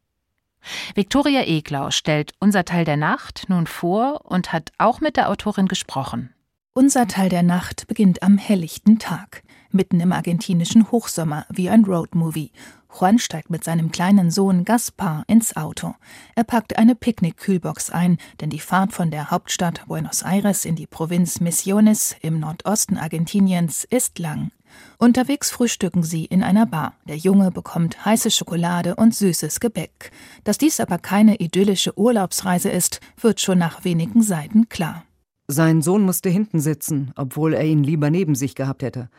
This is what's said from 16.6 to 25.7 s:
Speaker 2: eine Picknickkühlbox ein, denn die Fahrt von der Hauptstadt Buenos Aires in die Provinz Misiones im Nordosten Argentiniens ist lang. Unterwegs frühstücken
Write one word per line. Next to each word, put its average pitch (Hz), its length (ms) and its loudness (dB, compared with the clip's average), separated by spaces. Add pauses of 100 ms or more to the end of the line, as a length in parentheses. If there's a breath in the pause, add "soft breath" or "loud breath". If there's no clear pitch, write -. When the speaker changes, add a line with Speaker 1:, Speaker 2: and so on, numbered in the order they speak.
Speaker 2:
eine 233 160 6
Picknickkühlbox 175 960 -4
ein, 175 260 2 (240 loud breath)
denn 151 80 -8
die 151 120 -8
Fahrt 190 320 0
von 165 180 -2
der 151 200 -8
Hauptstadt - 560 -4
Buenos - 360 -6
Aires 196 420 0
in 160 120 -2
die 156 100 -12
Provinz 170 540 -2
Misiones 202 840 2
im 160 180 -2
Nordosten 180 560 -4
Argentiniens 170 880 0
ist - 340 -2
lang. 160 320 -6 (480 soft breath)
Unterwegs 247 540 2
frühstücken 185 500 0